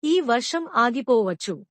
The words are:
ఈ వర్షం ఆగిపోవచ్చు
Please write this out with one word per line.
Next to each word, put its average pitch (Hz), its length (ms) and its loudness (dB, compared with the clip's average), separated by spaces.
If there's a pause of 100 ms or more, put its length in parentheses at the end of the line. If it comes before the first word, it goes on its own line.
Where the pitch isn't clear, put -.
ఈ 302 180 2
వర్షం 247 420 0 (120)
ఆగిపోవచ్చు 226 800 0 (160)